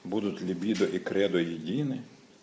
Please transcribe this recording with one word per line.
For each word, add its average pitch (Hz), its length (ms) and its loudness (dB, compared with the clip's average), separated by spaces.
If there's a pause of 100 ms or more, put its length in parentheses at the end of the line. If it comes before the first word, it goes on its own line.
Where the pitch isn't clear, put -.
Будут 101 380 -2
либидо 92 440 2
и 92 140 0
кредо 95 400 2
едины. 85 640 -2 (400)